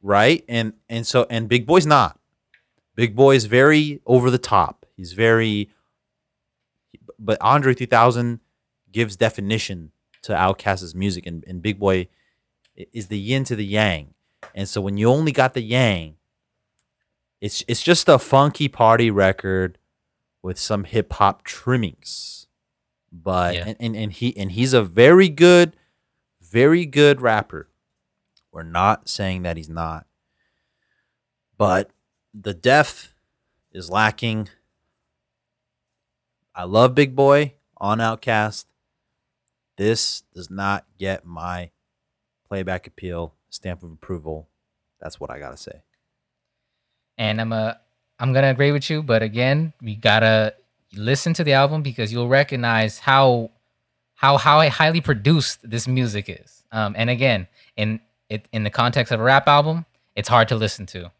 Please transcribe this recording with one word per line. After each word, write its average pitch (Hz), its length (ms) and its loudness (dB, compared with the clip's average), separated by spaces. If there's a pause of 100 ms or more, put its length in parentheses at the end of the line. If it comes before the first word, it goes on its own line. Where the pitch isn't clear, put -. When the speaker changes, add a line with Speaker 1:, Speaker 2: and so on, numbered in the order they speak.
Speaker 1:
Right? 104 460 4
And, 113 240 -4 (160)
and 117 180 -8
so, 123 240 0
and 113 180 -6
Big 120 160 0
Boi's 160 220 2
not. 135 320 2 (760)
Big 110 220 -2
Boi 135 180 6
is 113 120 2
very 147 580 2
over 123 260 2
the 123 60 0
top. 95 480 -2 (140)
He's 87 160 -16
very, 110 560 0 (1500)
but 110 220 -4
Andre 131 320 2
three 123 140 -4
thousand 120 540 2 (520)
gives 107 240 -4
definition 101 760 -4 (300)
to - 100 -8
Outkast's 92 600 -2
music, 92 320 -6
and, 85 200 -14
and 90 160 -12
Big 101 160 -6
Boi 95 300 0 (720)
i-, - 140 -20
is 107 160 -14
the 104 100 -8
yin 127 260 -4
to 123 120 -8
the 107 100 -6
yang. 98 480 -2 (400)
And 98 140 -10
so - 120 -6
when 101 160 -6
you 107 140 2
only 151 220 0
got 131 220 0
the 127 80 -6
yang, 107 540 -2 (1200)
it's, - 260 -8
it's - 160 -4
just 170 260 2
a 147 100 8
funky 139 500 2
party 113 420 4
record 95 680 0 (640)
with 92 160 -10
some 101 260 -4
hip 107 300 -4
hop - 300 0
trimmings. - 1000 -8 (680)
But 87 420 -2
Speaker 2:
Yeah. 87 140 -6
Speaker 1:
and, 110 120 -10
and, 113 160 -6
and 104 160 -6
he, 120 240 -6
and 95 160 -6
he's 123 200 0
a 120 100 6
very 131 460 6
good, 170 480 6 (640)
very 156 460 2
good 143 340 4
rapper. 107 480 -2 (840)
We're 82 100 -16
not 87 460 -2
saying 92 340 -6
that 85 140 -6
he's 78 120 -16
not. 80 380 -10 (1500)
But 101 320 0 (440)
the 104 200 -10
depth 135 580 0 (600)
is 87 180 -16
lacking. 107 580 -2 (2000)
I 90 100 -10
love 120 300 4
Big 135 220 2
Boi 139 360 2 (260)
on 107 200 -4
Outkast. 110 680 -4 (1120)
This 110 460 -2 (120)
does 87 160 -18
not 98 340 -4 (140)
get 95 260 -8
my 85 460 -12 (800)
playback 92 380 -8
appeal 85 480 -12 (140)
stamp 87 340 -14
of 85 100 -20
approval. 78 560 -14 (520)
That's - 180 -16
what 143 120 -14
I - 80 -16
gotta 139 180 -18
say. - 260 -20 (1400)
Speaker 2:
And 107 220 -4
I'm 113 120 -6
a, 110 260 -6 (400)
I'm 127 140 -2
gonna 135 180 2
agree 139 220 0
with 143 180 -4
you, 156 120 -6
but 113 200 0
again, 131 580 -2
we 107 160 -10
gotta 110 580 2 (400)
listen 131 400 -4
to 165 100 -4
the 143 100 2
album 143 280 2
because 113 300 -6
you'll 120 160 -4
recognize 120 720 0
how, 131 520 2 (640)
how, 139 220 2
how 151 320 4
highly 160 320 0
produced 139 580 0 (100)
this 113 200 -6
music 120 400 -4
is. - 420 -20
Um, 107 280 -4
and 113 100 -2
again, 120 400 -2 (280)
in 107 240 -4 (280)
it, 107 240 -10
in 110 120 -4
the 104 60 -4
context 120 420 -2
of 110 80 -4
a - 20 -4
rap 135 260 4
album, 156 380 2 (300)
it's 104 120 -6
hard 113 200 4
to 117 80 -2
listen 107 300 -6
to. 87 340 -16